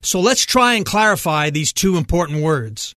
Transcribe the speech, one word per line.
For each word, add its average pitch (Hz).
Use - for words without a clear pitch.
So -
let's 240
try 247
and 214
clarify 170
these 151
two 190
important 156
words. 127